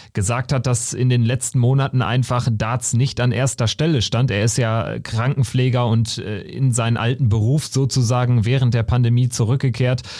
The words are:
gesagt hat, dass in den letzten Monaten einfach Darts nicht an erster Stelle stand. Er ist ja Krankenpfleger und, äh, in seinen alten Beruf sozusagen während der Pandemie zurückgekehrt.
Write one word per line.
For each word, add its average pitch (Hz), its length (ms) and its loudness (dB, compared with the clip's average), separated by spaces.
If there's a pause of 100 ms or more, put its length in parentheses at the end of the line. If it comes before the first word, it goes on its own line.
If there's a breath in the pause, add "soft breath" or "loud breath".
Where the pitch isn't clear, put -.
(120 loud breath)
gesagt 120 400 -2
hat, 131 160 -2
dass - 260 -2
in 123 140 0
den 120 160 2
letzten 123 360 -2
Monaten 135 420 2
einfach 123 500 0
Darts 113 420 -4
nicht 123 280 0
an 123 100 2
erster 123 380 0
Stelle 151 320 0
stand. 120 280 0
Er 101 140 0
ist 117 140 0
ja 110 420 -2
Krankenpfleger 127 880 0
und, 113 300 0
äh, 104 240 -8
in 131 320 -2
seinen 117 240 0
alten 123 320 0
Beruf 113 380 0
sozusagen 123 760 2
während 123 300 2
der 117 100 2
Pandemie 120 460 2
zurückgekehrt. 123 720 0 (180 loud breath)